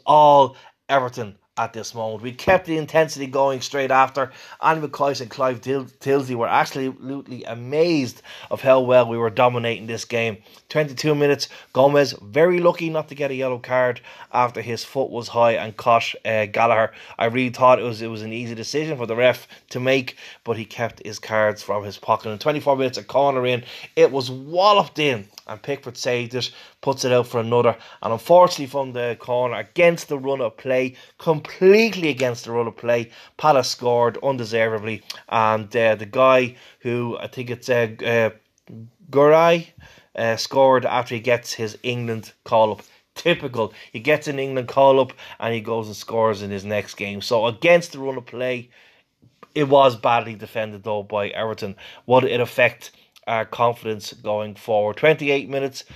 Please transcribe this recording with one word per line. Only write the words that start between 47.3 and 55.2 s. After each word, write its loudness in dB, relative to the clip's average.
against 2
the -14
run -8
of -12
play, -8
it 0
was 6
badly 0
defended -10
though -6
by -4
Everton. -8
Would 6
it 0
affect -2
our -2
confidence -4
going -6
forward. -2
Twenty-eight 0